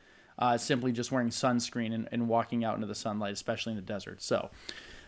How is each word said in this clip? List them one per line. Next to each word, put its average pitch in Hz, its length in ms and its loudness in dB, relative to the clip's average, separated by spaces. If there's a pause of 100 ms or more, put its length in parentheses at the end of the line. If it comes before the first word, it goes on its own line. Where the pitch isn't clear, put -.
(380)
uh, 120 200 4
simply 127 360 2
just 120 180 -2
wearing 123 180 4
sunscreen 120 640 0
and, 113 180 -2
and 117 180 0
walking 117 340 2
out 107 120 0
into 107 120 -2
the 101 80 -6
sunlight, 104 380 -2
especially 113 380 -4
in 110 60 -4
the 95 40 -6
desert. 98 400 -8
So - 300 0 (560)